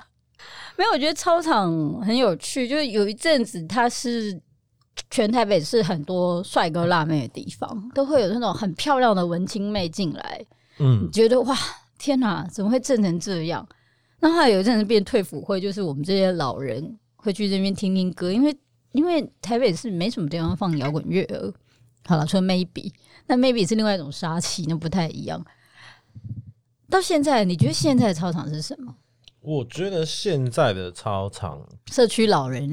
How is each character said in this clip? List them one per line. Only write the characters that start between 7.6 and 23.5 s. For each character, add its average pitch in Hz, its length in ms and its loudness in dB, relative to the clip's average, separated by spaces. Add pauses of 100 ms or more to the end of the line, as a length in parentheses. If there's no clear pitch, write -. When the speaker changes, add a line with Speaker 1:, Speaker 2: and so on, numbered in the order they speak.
Speaker 1:
都 277 120 0
会 269 160 4
有 196 60 2
那 208 140 -2
种 202 120 0
很 185 200 -4
漂 277 260 0
亮 233 160 4
的 180 100 2
文 175 220 -2
青 202 240 -4
妹 196 160 -2
进 165 240 -4
来。 - 340 -12 (340)
Speaker 2:
嗯。 123 260 4
Speaker 1:
你 80 60 -6
觉 220 180 6
得， 254 140 6
哇， 254 120 0 (420)
天 269 220 0
哪， 208 320 0
怎 214 140 -8
么 208 40 2
会 247 100 4
正 247 220 2
成 175 160 2
这 170 280 -4
样？ 160 200 -6 (540)
那 320 100 6
后 339 120 4
来 277 80 6
有 190 100 6
一 190 40 2
阵 226 140 4
子 214 60 2
变 208 220 4
退 208 180 2
辅 - 160 -10
会， 190 220 -4
就 196 100 -4
是 196 100 -6
我 165 120 -2
们 139 100 -6
这 196 100 0
些 190 200 4
老 139 240 -2
人 135 420 -8 (160)
会 - 160 -4
去 202 180 -2
这 196 120 0
边 196 120 0
听 190 220 0
听 185 160 0
歌， 180 180 -4
因 226 140 2
为， 294 100 4 (380)
因 294 140 2
为 330 200 2 (160)
台 233 160 -2
北 240 160 4
市 220 160 -6
没 180 200 -2
什 226 120 -4
么 156 60 -2
地 160 100 -4
方 170 200 0
放 170 200 0
摇 143 140 -2
滚 156 160 -2
乐 175 200 0
了。 202 260 -8 (500)
好 170 140 2
了， 151 80 0
除 160 100 -2
了 190 80 2
Maybe， 185 480 -2 (360)
那 254 100 2
Maybe 247 280 4